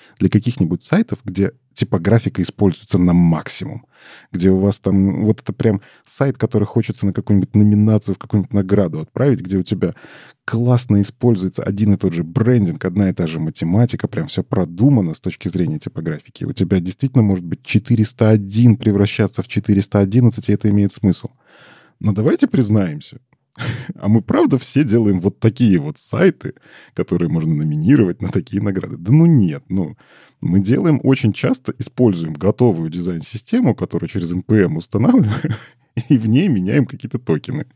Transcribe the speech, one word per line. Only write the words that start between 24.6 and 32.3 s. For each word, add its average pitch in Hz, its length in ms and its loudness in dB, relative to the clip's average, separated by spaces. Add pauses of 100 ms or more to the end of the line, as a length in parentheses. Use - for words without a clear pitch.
делаем 104 360 2
вот 92 200 -2
такие 113 400 4
вот 73 180 -8
сайты, - 560 -2 (400)
которые - 360 -2
можно 80 240 -2
номинировать 85 680 0
на 92 80 -6
такие 98 320 -4
награды? 98 360 -6
Да 85 140 -4
ну 160 140 6
нет, 98 420 2
ну, 92 300 -6 (440)
мы 87 180 2
делаем 139 440 0
очень 123 300 2
часто, - 460 -4
используем 85 540 0